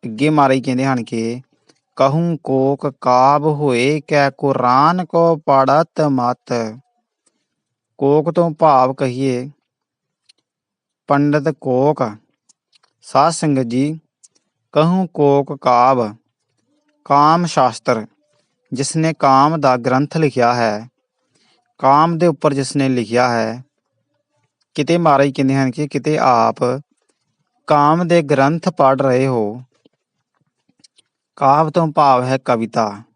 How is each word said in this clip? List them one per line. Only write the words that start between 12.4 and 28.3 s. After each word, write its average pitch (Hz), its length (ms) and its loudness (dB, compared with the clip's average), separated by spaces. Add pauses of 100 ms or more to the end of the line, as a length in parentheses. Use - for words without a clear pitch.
ਸਾਧ 151 300 2
ਸੰਗਤ 147 300 -2
ਜੀ, 135 380 -4 (760)
कहूँ 175 320 0
कोक 143 460 0 (100)
काव, 123 460 2 (1000)
काम 156 400 4
शास्त्र, 120 600 -2 (680)
जिसने 160 400 -4
काम 143 440 2
दा 139 200 2
ग्रंथ 131 400 -2
लिखिया 127 360 0
है, 117 360 -4 (920)
काम 151 380 2
दे 175 80 2
उपर 151 260 0
जिसने 135 360 -2
लिखिया 120 400 -2
है। 117 360 -4 (1120)
किते 160 220 0
महाराज 143 380 2
कहंदे 135 180 0
हन 135 160 0
कि 151 160 -6
किते 151 300 -4
आप 113 400 0 (1120)
काम 156 360 2
दे 170 180 2
ग्रंथ 143 460 0 (100)